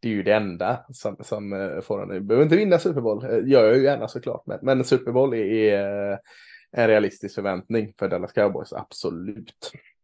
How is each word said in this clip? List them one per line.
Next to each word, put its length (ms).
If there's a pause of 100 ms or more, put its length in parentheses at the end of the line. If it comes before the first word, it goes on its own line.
det 60
är 60
ju 100
det 100
enda 600
som, 260
som, 340
eh, 280
får 220
en. 60
Vi 120
behöver 220
inte 140
vinna 220
Super 220
Bowl, 240
eh, 220
gör 180
jag 120
ju 60
gärna 240
såklart. 380
Men, 160
men 220
Super 280
Bowl 220
är, 120
är, 640
eh, 60 (540)
en 160
realistisk 480
förväntning 640
för 100
Dallas 240
Cowboys, 400
absolut. 960 (320)